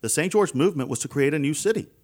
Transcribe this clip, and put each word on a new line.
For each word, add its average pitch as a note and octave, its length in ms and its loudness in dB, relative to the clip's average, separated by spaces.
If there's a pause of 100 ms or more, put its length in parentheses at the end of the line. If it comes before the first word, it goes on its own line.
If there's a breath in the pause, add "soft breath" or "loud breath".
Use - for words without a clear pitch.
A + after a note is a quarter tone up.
The A2+ 60 -4
Saint E3+ 240 0
George G3+ 220 2
movement C#3+ 360 0
was A#2+ 100 -4
to - 80 -8
create C#3 260 2
a D#3 40 0
new D3 160 0
city. G#3+ 340 -2 (160)